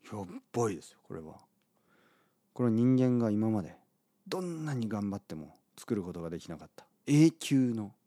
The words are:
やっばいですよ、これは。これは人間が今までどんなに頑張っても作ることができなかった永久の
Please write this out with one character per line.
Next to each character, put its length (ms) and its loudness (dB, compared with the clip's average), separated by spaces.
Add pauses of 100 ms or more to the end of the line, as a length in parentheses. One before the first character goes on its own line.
(120)
や 100 -8
っ 60 -10 (260)
ば 160 2
い 60 -4
で 60 -12
す 100 -20
よ、 120 -20
こ 100 -18
れ 60 -8
は。 260 -16 (1080)
こ 100 -2
れ 60 4
は 60 2
人 220 6
間 220 4
が 120 2
今 180 2
ま 120 0
で 160 -10 (500)
ど 140 -4
ん 240 -6
な 80 -4
に 160 -2
頑 200 -2
張 80 -4
っ 40 -10
て 140 -12
も 220 -14 (200)
作 180 -4
る 80 -4
こ 80 -8
と 100 -8
が 80 -6
で 100 -8
き 100 -16
な 80 -10
か 80 -18
っ 100 -20
た 120 -20 (180)
永 260 8
久 420 0
の 220 -8 (120)